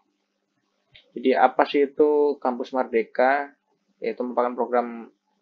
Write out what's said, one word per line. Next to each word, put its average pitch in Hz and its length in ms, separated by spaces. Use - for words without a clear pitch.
Jadi, 123 220
apa 131 320
sih 143 240
itu 147 480
Kampus 127 320
Merdeka? 131 800
Yaitu 113 240
merupakan 123 320
program 120 560